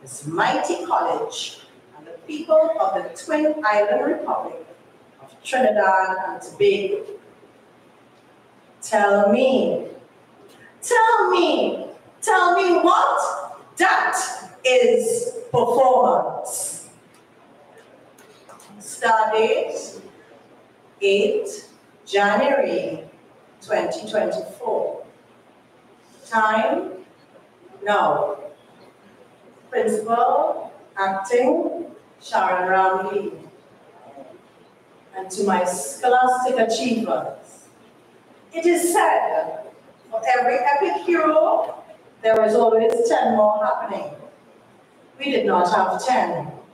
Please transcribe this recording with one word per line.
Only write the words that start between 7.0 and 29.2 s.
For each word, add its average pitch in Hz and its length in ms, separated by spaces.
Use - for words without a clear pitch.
Tell 202 520
me, 254 560
tell 440 480
me, - 560
tell 370 340
me 359 260
what - 760
that - 380
is 247 680
performance. - 1400
Star 220 540
date, - 440
eighth - 720
January 208 1000
twenty - 480
twenty-four. - 920
Time, 220 640
now. - 540